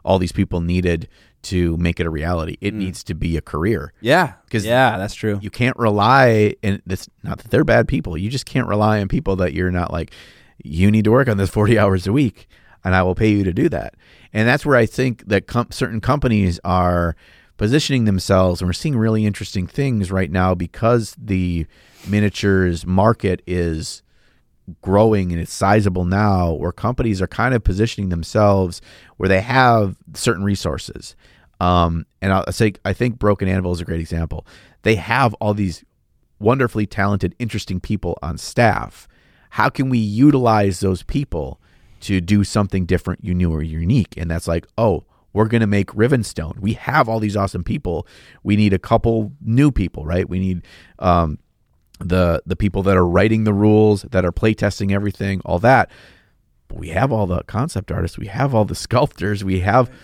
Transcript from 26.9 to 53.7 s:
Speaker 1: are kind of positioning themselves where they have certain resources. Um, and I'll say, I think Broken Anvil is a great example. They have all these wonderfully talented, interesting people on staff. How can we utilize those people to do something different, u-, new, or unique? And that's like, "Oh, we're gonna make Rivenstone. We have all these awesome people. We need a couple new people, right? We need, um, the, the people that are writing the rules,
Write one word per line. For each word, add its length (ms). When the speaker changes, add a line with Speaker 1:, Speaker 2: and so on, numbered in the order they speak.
Speaker 1:
are 60
kind 280
of 80
positioning 460
themselves 720
where 120
they 120
have 540
certain 300
resources. 720
Um, 460
and 100
I'll 200
say, 220
I 80
think 240
Broken 300
Anvil 240
is 100
a 40
great 140
example. 460
They 120
have 400
all 200
these 280
wonderfully 460
talented, 540
interesting 400
people 420
on 160
staff. 680
How 180
can 200
we 80
utilize 840
those 200
people 580
to 200
do 220
something 420
different, 400
u-, 80
new, 180
or 120
unique? 540
And 120
that's 180
like, 200
"Oh, 260
we're 140
gonna 200
make 200
Rivenstone. 720
We 140
have 360
all 100
these 160
awesome 280
people. 440
We 120
need 160
a 80
couple 640
new 300
people, 340
right? 240
We 100
need, 220
um, 400
the, 460
the 100
people 280
that 120
are 100
writing 380
the 100
rules, 500